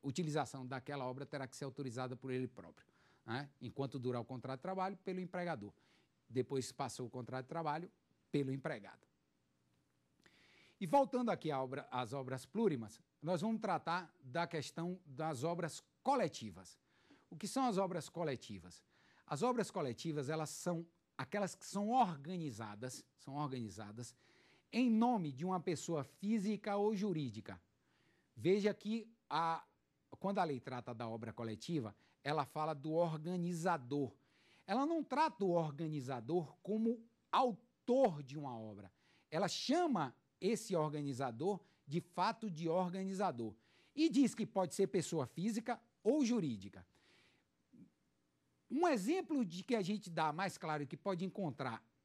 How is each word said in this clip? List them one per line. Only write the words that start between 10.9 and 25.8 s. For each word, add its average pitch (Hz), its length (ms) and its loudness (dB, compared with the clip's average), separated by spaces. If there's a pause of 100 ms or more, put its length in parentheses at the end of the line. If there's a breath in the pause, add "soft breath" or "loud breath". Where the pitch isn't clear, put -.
aqui 156 200 0
à 135 100 2
obra, 131 300 -4
às 123 220 -2
obras 131 340 -4
plurimas, 151 560 0 (180)
nós 165 200 0
vamos 220 200 0
tratar 175 600 -2
da 160 240 -2
questão 170 580 -4
das 143 380 -4
obras 170 400 -2 (220)
coletivas. 120 760 0 (500 soft breath)
O 170 80 -14
que 202 120 -6
são 262 160 2
as 208 140 4
obras 185 300 0
coletivas? 107 760 -6 (440 soft breath)
As 147 160 -4
obras 247 300 2
coletivas, 147 560 -2
elas 156 220 -2
são 170 360 -2 (320)
aquelas 196 380 -2
que - 100 -16
são 208 240 -2
organizadas, 139 1120 0 (120)
são - 180 -12
organizadas 117 800 -4 (580 soft breath)
em 247 160 4
nome 220 440 4
de 131 120 -6
uma 185 140 2
pessoa 156 460 0